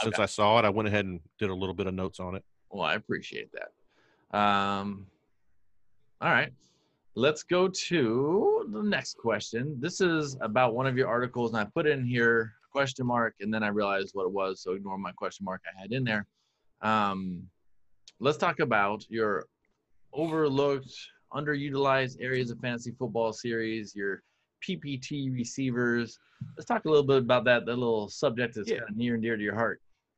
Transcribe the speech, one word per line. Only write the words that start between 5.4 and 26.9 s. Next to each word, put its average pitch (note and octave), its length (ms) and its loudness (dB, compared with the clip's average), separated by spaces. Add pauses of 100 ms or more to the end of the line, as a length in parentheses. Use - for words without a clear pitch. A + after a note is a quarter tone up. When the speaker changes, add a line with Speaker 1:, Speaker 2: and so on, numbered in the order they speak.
Speaker 2:
all D3+ 100 2
right. D3 220 2 (640)
Let's C#3+ 280 2
go F3+ 240 2
to F3+ 1080 0
the G#3+ 100 -4
next F#3 340 -2
question. A#2 640 -2
This F3 200 -4
is D#3 400 2
about A#2 340 4
one B2+ 120 0
of B2+ 100 0
your B2+ 120 2
articles, A#2+ 440 0
and A2+ 80 0
I G#2 40 2
put D3+ 220 -2
in C#3 180 2
here A#2 480 4 (120)
a - 60 -20
question C3 360 -2
mark, A#2 340 0
and G#2+ 120 -4
then A2 120 0
I G#2 40 2
realized G2 460 0
what G2 100 -2
it F#2 60 0
was, F#2+ 300 -2
so F#2 120 -4
ignore G2 260 -6
my F#2+ 140 -8
question G2 320 -8
mark F#2 220 -6
I F#2+ 140 -14
had G2+ 120 -12
in C3 120 -2
there. G#2+ 220 -2 (560)
Um, F#2+ 600 0 (800)
let's C#3+ 180 2
talk E3+ 220 0
about G#2+ 480 2
your G#2+ 380 -2 (640)
overlooked, C#3+ 800 0 (400)
underutilized C#3 880 0
areas B2+ 300 -2
of A#2 100 -10
fantasy A#2+ 380 -6
football A2+ 340 -2
series, A2 640 -4
your G2 260 -4 (380)
P F#3 160 -4
P C#3+ 200 -8
T C3+ 340 -4
receivers. A#2+ 880 -2 (380)
Let's - 100 -14
talk A#3 180 0
a D#3 40 -2
little D3 180 6